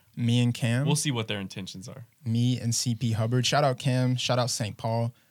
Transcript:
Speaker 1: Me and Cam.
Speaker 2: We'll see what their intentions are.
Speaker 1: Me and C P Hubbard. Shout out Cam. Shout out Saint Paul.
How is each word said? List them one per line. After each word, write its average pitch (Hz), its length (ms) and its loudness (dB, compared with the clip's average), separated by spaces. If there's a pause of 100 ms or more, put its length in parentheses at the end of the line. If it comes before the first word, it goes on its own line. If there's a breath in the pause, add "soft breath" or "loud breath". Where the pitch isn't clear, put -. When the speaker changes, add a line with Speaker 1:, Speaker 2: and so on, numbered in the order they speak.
(160)
Speaker 1:
Me 120 240 2
and 120 140 2
Cam. 120 320 0
Speaker 2:
We'll 165 100 4
see 151 140 0
what 117 180 -2
their 104 120 -4
intentions 95 480 -10
are. - 180 -16 (180)
Speaker 1:
Me 120 360 2
and 117 140 0
C 120 200 0
P 117 180 -2
Hubbard. 117 320 2
Shout 147 200 2
out 131 160 2
Cam. 127 360 2
Shout 123 220 0
out 123 120 0
Saint 127 260 -4
Paul. 117 360 -2 (180 soft breath)